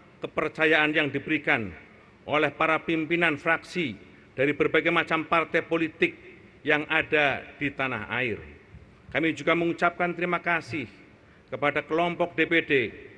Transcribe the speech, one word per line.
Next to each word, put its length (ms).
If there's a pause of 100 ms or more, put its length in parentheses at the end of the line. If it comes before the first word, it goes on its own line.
(240)
kepercayaan 720
yang 160
diberikan 560 (560)
oleh 240
para 320
pimpinan 560
fraksi 720 (240)
dari 240
berbagai 320
macam 400
partai 320
politik 560 (480)
yang 240
ada 560 (160)
di 80
tanah 480
air. 240 (720)
Kami 240
juga 160
mengucapkan 640
terima 240
kasih 480 (640)
kepada 320
kelompok 480
D 160
P 160
D 80 (460)